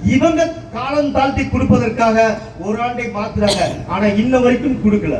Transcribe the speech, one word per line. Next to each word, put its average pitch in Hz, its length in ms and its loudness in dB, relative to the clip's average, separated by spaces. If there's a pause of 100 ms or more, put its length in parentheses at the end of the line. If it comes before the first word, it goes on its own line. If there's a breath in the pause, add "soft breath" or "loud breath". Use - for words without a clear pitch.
(140)
இவங்க 320 340 2 (260)
காலம் 285 400 -2
தாழ்த்தி 277 300 0
கொடுப்பதற்காக 226 800 2 (380)
ஒரு 214 120 -2 (100)
ஆண்டை 240 280 -4
மாத்துறாங்க. 208 480 0 (320)
ஆனா 202 120 0 (160)
இன்ன 254 220 2
வரைக்கும் 247 400 2
கொடுக்கல. 170 360 0